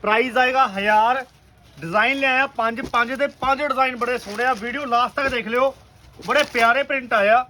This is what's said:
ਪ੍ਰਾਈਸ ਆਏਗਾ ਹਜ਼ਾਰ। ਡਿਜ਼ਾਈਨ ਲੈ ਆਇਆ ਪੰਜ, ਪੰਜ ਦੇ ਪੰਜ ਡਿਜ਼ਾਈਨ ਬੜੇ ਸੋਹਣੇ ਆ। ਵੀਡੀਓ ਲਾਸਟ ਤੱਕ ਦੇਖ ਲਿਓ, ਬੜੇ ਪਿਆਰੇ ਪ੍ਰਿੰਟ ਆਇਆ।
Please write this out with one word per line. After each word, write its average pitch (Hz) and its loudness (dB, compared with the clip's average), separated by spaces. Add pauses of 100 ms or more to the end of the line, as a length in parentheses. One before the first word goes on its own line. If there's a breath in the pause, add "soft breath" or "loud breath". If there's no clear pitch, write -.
ਪ੍ਰਾਈਸ 226 0
ਆਏਗਾ 254 2
ਹਜ਼ਾਰ। 214 0 (520)
ਡਿਜ਼ਾਈਨ 214 0
ਲੈ 269 0
ਆਇਆ 262 2
ਪੰਜ, 226 -4
ਪੰਜ 233 -2
ਦੇ 269 -2
ਪੰਜ 269 -2
ਡਿਜ਼ਾਈਨ 262 0
ਬੜੇ 240 -2
ਸੋਹਣੇ 208 -6
ਆ। 254 2
ਵੀਡੀਓ 240 -6
ਲਾਸਟ 240 0
ਤੱਕ 277 -2
ਦੇਖ 240 -4
ਲਿਓ, 254 0 (540)
ਬੜੇ 269 2 (100)
ਪਿਆਰੇ 240 2
ਪ੍ਰਿੰਟ 269 -4
ਆਇਆ। 220 4